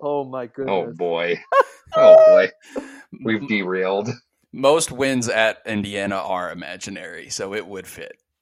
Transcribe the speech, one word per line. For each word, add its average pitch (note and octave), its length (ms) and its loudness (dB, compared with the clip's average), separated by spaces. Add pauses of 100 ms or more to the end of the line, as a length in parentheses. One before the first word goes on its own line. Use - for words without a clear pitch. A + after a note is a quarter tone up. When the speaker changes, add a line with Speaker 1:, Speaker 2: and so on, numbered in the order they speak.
Speaker 1:
Oh, C#3+ 240 -4
my C3 200 -10
Speaker 2:
Oh, - 40 -12
Speaker 1:
goodness. F#2 480 -4
Speaker 2:
boy. E2+ 420 -2 (560)
Oh, D#5+ 220 10 (100)
boy. D#5 240 6 (600)
Speaker 3:
<laughs> - 120 -14
Speaker 2:
We've G#2+ 220 -2
derailed. F#2+ 640 -2 (440)
Speaker 3:
Most D3 380 0
wins B2+ 380 -4
at A2 380 0
Indiana G2+ 500 -6
are F2+ 340 -6
imaginary, E2+ 760 -14
so G2 260 -8
it G#2 100 -6
would F#2+ 220 -14
fit. - 300 -18 (260)